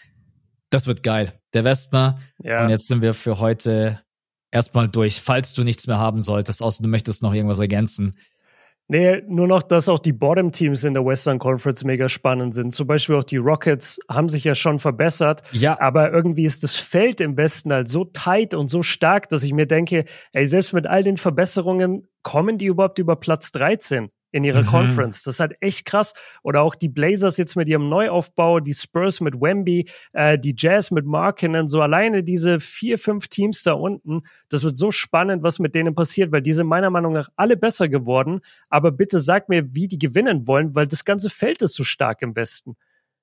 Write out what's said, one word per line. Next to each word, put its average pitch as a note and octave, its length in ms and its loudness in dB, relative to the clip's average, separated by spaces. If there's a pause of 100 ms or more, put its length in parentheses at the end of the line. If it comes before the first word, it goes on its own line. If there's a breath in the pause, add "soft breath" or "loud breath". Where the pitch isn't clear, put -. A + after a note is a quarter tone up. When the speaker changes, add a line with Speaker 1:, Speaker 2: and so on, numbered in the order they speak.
(680 soft breath)
Speaker 1:
das C3+ 160 0
wird A#2+ 160 -4
geil. G#2+ 320 -2 (200)
Der A2+ 100 2
Westen. C3 500 2 (300 loud breath)
Speaker 2:
Ja. A#2 200 -2
Speaker 1:
Und A2+ 60 2
jetzt A2 180 0
sind B2 140 0
wir A2+ 140 2
für G#2+ 240 -4
heute A2 640 0 (500)
erstmal A#2 360 0
durch, G#2+ 320 0
falls B2+ 340 -2
du B2+ 100 -2
nichts A#2+ 240 -2
mehr A2 100 -2
haben A2 240 -2
solltest, G#2 400 -2
außer A2+ 220 -2
du A2 60 0
möchtest A2 340 -2
noch G2+ 100 0
irgendwas G#2 260 0
ergänzen. G2+ 560 0 (720 soft breath)
Speaker 2:
Nee, F3+ 400 2
nur F3+ 200 0
noch, F#3 160 4
dass E3+ 260 2
auch E3+ 80 4
die D#3 160 0
Bottom-Teams D3 680 0
in C#3+ 100 0
der C3+ 100 0
Western C3 360 0
Conference C3 440 -2
mega C3 240 0
spannend B2+ 460 -2
sind. A#2+ 180 -4
Zum C#3+ 140 -4
Beispiel D3 300 0
auch C#3 80 2
die C#3 140 -4
Rockets C#3+ 720 0
haben D#3 220 0
sich D3+ 140 -4
ja D3+ 100 2
schon D3 240 0
verbessert. D3+ 640 0 (120 loud breath)
Speaker 1:
Ja. C#3+ 280 2
Speaker 2:
Aber D3+ 320 4
irgendwie E3 320 2
ist - 180 -2
das - 120 -2
Feld - 440 0
im D3+ 160 -2
Westen D#3 380 0
halt B2+ 140 0
so E3 180 -2
tight G3 480 -2
und D3 140 -2
so E3 160 0
stark, F#3+ 460 2
dass D3 120 0
ich C#3 120 -2
mir D3+ 120 2
denke, D#3+ 400 0 (280 loud breath)
ey, C3+ 120 2
selbst F3+ 280 2
mit E3 120 0
all F#3 160 2
den G3 160 0
Verbesserungen, F#3 920 -2 (140)
kommen G3 380 -2
die G3 80 -2
überhaupt F#3+ 320 0
über E3 160 2
Platz - 360 -2
dreizehn C#3 600 -2 (200)
in C#3+ 120 -2
ihrer B2+ 200 4
Speaker 1:
Mhm. G#2 40 0
Speaker 2:
Conference? B2 560 2
Das C3 120 -6
ist - 40 -6
halt D#3+ 220 -2
echt G3 240 -4
krass. G#3 280 0 (300 loud breath)
Oder D3 200 2
auch D#3+ 120 0
die D#3+ 140 -2
Blazers F3+ 480 0
jetzt F3 180 -2
mit D#3+ 140 -2
ihrem D3 180 0
Neuaufbau, E3+ 720 2
die C#3+ 140 -4
Spurs F3+ 480 -2
mit C#3+ 180 -2
Wemby, F3 480 0 (240 loud breath)
äh, D3+ 260 2
die C3+ 200 -2
Jazz F#3 340 2
mit D3+ 140 0
Markkanen, D#3+ 640 0
so D#3 120 2
alleine F#3 420 2
diese E3+ 360 0
vier, A3+ 380 -6
fünf G#3 320 -4
Teams G3+ 340 -2
da E3 100 2
unten, D#3+ 500 -4 (260 soft breath)
das D3 140 -2
wird D3+ 120 -2
so F#3+ 160 0
spannend, F3+ 520 0
was E3+ 160 0
mit D#3+ 140 -2
denen E3 220 0
passiert, E3+ 380 0
weil D3 80 2
die D3+ 100 0
sind E3 160 0
meiner F3+ 220 2
Meinung E3+ 240 0
nach D3+ 240 -4
alle A3 180 2
besser G3 320 0
geworden. C3+ 540 0 (260 soft breath)
Aber D3 240 2
bitte F3+ 300 0
sag F3 260 0
mir, D3+ 260 0
wie F3 140 -4
die F3+ 120 -8
gewinnen D#3+ 480 0
wollen, C#3 280 2
weil D3 120 2
das D3+ 180 -6
ganze G3+ 240 -2
Feld C4 320 -4
ist F3 140 0
so C#3 100 -4
stark A2+ 360 -4
im A#2 140 -6
Westen. A#2 400 -8 (480)